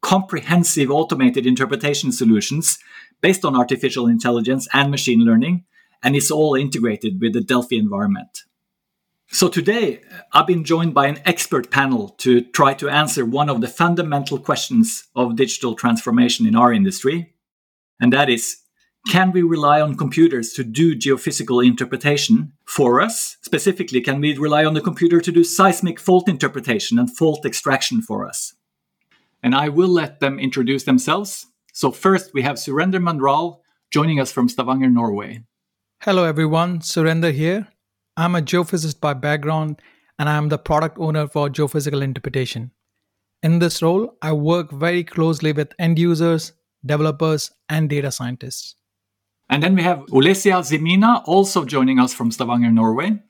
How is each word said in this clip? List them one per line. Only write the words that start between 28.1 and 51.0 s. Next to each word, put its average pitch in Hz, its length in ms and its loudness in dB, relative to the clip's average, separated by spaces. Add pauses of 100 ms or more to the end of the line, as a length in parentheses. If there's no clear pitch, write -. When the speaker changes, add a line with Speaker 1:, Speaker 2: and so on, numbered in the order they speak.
Speaker 1:
us? - 280 -12 (880)
And 127 120 0
I 147 140 0
will 175 220 2
let 165 300 -2
them 139 180 -2
introduce 131 460 -2
themselves. 156 640 -2 (260)
So 139 160 0
first, 190 420 0
we 139 120 -2
have 139 140 -4
Surender 175 400 -2
Mandral 160 600 -2 (320)
joining 156 300 0
us 127 120 -4
from 123 160 0
Stavanger, 131 400 0
Norway. 113 560 -2 (560)
Speaker 2:
Hello, 190 240 2
everyone. 160 560 -2
Surender 165 500 0
here. 165 380 -2 (480)
I'm 175 180 0
a 170 60 0
geophysicist 160 600 -4
by 147 120 -2
background, 151 680 -4 (360)
and 147 120 -2
I'm 151 180 0
the 151 80 0
product 156 420 -2
owner 156 300 -2
for 147 220 -2
geophysical 143 520 -2
interpretation. 127 680 -6 (720)
In 165 160 2
this 170 240 0
role, 185 400 0
I 156 100 -2
work 156 400 0
very 170 320 -2
closely 160 480 -2
with 147 260 -6
end 165 200 0
users, 165 560 0 (320)
developers, 151 680 -2 (160)
and 156 220 -2
data 143 200 -4
scientists. - 680 -12 (720)
Speaker 1:
And 143 120 2
then 180 120 4
we 180 80 2
have 175 240 2
Olesia 185 560 4
Zimina, 175 640 2